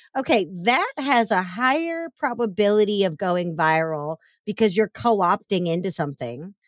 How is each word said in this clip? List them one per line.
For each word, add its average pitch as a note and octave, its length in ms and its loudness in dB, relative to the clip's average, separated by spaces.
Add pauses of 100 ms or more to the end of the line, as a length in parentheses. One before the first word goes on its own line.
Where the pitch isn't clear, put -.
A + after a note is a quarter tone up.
(160)
okay, B3+ 320 2 (160)
that C#4 340 2
has C4 340 2
a F#3 100 2
higher D4 760 -2
probability G#3 880 0
of E3+ 140 -2
going F3+ 400 -2
viral D#3+ 600 0 (280)
because G#3+ 320 0
you're G#3+ 120 2
co-opting G3 800 0
into F3 240 -2
something, C#3+ 640 -8 (140)